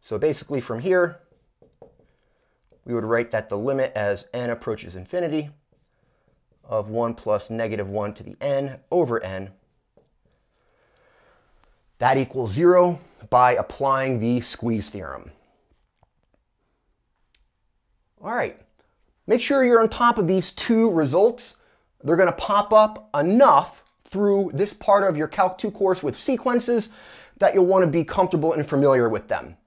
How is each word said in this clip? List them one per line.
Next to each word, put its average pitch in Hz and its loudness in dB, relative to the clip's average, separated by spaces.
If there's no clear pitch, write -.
So - -8
basically 143 -4
from 117 -8
here, 180 0
we 120 -8
would 110 -4
write 117 -2
that 107 -4
the 104 -6
limit 131 -4
as 101 -4
n 120 -6
approaches 110 -8
infinity 151 -6
of 107 -6
one 117 -2
plus 107 -4
negative 110 -6
one 104 -6
to - -20
the - -18
n 139 -4
over 139 0
n, 95 -10
that 135 2
equals 127 -4
zero 175 4
by 123 6
applying 135 -2
the 120 0
squeeze 113 -6
theorem. 73 -14
All 214 -8
right, 190 -6
make 240 2
sure 277 2
you're 240 6
on 220 2
top 233 2
of 185 0
these 185 0
two 226 2
results. 160 0
They're 151 2
gonna 175 4
pop 202 0
up 214 4
enough 175 4
through 196 0
this 185 -4
part 202 2
of 185 0
your 151 -4
Calc 185 -2
two 214 -4
course 185 0
with 131 -6
sequences 240 -2
that - 2
you'll 185 6
wanna 185 4
be 160 0
comfortable 165 -2
and 147 -4
familiar 135 2
with 104 -6
them. 80 -8